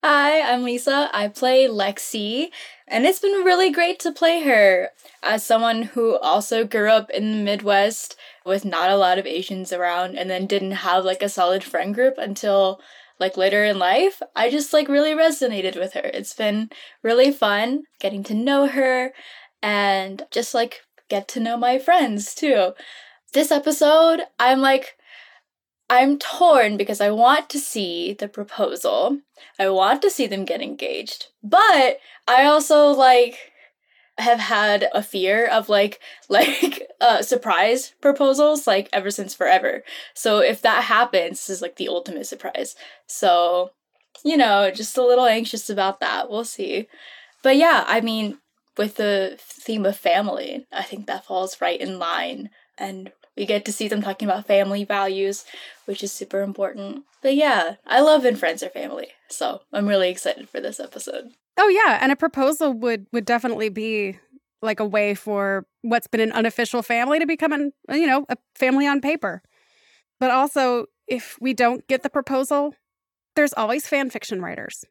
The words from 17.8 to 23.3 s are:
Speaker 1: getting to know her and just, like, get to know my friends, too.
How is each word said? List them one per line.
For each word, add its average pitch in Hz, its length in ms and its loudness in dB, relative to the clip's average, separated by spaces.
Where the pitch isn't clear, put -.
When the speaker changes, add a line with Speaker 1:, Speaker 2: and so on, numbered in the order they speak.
Speaker 1:
getting 196 260 -6
to 208 100 -6
know 277 340 2
her 262 440 -2
and 196 680 -2
just, - 240 -4
like, 233 280 -4
get 196 200 -4
to - 120 -8
know 233 160 -4
my 247 240 0
friends, 262 520 0
too. 208 420 2